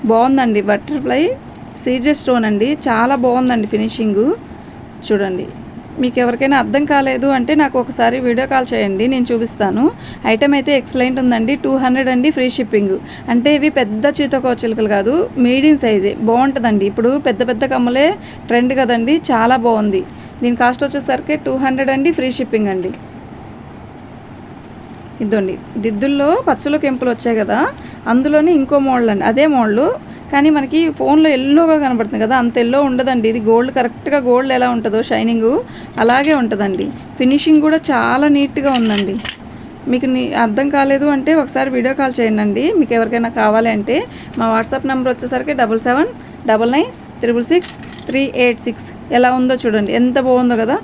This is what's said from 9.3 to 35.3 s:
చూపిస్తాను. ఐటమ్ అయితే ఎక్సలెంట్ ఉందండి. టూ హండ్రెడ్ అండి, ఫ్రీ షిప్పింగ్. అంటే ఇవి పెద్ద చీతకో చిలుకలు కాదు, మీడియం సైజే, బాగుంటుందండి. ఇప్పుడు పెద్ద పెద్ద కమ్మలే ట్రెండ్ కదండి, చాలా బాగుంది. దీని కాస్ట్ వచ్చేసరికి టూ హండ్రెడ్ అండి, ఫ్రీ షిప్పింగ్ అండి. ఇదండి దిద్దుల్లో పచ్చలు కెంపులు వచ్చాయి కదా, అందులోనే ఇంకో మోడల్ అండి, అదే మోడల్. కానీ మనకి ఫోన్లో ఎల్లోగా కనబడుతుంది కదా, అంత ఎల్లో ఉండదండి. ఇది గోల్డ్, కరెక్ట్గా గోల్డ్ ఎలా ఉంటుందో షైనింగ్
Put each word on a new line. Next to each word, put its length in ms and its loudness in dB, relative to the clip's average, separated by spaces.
చూపిస్తాను. 520 0
ఐటమ్ 260 2
అయితే 220 0
ఎక్సలెంట్ 420 -2
ఉందండి. 320 2
టూ 80 2
హండ్రెడ్ 300 2
అండి, 220 2
ఫ్రీ 100 2
షిప్పింగ్. 360 0
అంటే 240 2
ఇవి 140 2
పెద్ద 240 -2
చీతకో 340 0
చిలుకలు 320 -2
కాదు, 200 0
మీడియం 380 4
సైజే, 300 2
బాగుంటుందండి. 640 2
ఇప్పుడు 180 2
పెద్ద 140 0
పెద్ద 140 0
కమ్మలే 320 2
ట్రెండ్ 320 2
కదండి, 340 2
చాలా 240 4
బాగుంది. 360 2
దీని 220 0
కాస్ట్ 240 0
వచ్చేసరికి 500 -2
టూ 80 -2
హండ్రెడ్ 300 0
అండి, 240 2
ఫ్రీ 100 0
షిప్పింగ్ 360 0
అండి. 160 -4
ఇదండి 300 0
దిద్దుల్లో 440 0
పచ్చలు 340 0
కెంపులు 300 -2
వచ్చాయి 280 -2
కదా, 200 0
అందులోనే 460 4
ఇంకో 200 2
మోడల్ 260 2
అండి, 160 -2
అదే 240 4
మోడల్. 340 2
కానీ 260 4
మనకి 220 0
ఫోన్లో 400 4
ఎల్లోగా 460 4
కనబడుతుంది 420 0
కదా, 160 2
అంత 220 -2
ఎల్లో 240 2
ఉండదండి. 440 0
ఇది 160 -2
గోల్డ్, 300 4
కరెక్ట్గా 400 -2
గోల్డ్ 300 2
ఎలా 180 2
ఉంటుందో 240 0
షైనింగ్ 380 0